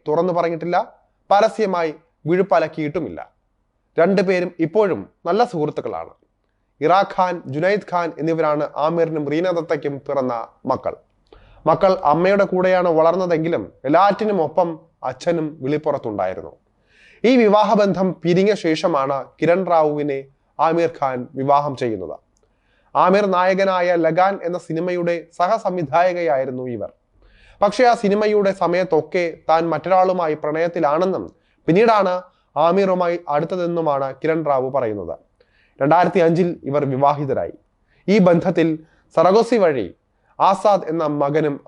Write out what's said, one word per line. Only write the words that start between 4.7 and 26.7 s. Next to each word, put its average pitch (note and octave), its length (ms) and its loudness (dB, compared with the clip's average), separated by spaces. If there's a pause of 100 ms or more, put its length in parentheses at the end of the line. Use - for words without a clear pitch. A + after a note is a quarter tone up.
നല്ല F#3+ 180 2
സുഹൃത്തുക്കളാണ്. C#3 680 -6 (720)
ഇറാ F3 240 4 (120)
ഖാൻ, F3+ 280 -2
ജുനൈദ് E3 360 -2 (100)
ഖാൻ F3 280 -2
എന്നിവരാണ് D#3 580 -2
ആമീറിനും D#3 520 -2
റീന E3+ 220 -2
ദത്തയ്ക്കും D#3+ 460 -4
പിറന്ന C3 500 -4 (180)
മക്കൾ. B2 300 -4 (720)
മക്കൾ F#3 380 4
അമ്മയുടെ F#3 400 2
കൂടെയാണ് F#3 460 0
വളർന്നതെങ്കിലും E3 840 0 (120)
എല്ലാറ്റിനും G3 560 2
ഒപ്പം D#3+ 380 -2 (240)
അച്ഛനും D#3+ 580 -4
വിളിപ്പുറത്തുണ്ടായിരുന്നു. A#2 920 -4 (680)
ഈ B3+ 140 4
വിവാഹബന്ധം G3+ 840 2
പിരിഞ്ഞ F#3 300 2
ശേഷമാണ് D#3 720 -2 (160)
കിരൺ F3 260 2
റാവുവിനെ D3 580 0 (340)
ആമീർ E3 300 2 (120)
ഖാൻ B2+ 340 -4
വിവാഹം C#3 400 0
ചെയ്യുന്നത്. G2 440 -6 (760)
ആമീർ F#3 300 4
നായകനായ F#3 720 0
ലഗാൻ F3 480 2
എന്ന F3 140 -6
സിനിമയുടെ E3+ 720 -4 (100)
സഹസംവിധായകയായിരുന്നു E3+ 1300 -2
ഇവർ. A#2 300 -8 (680)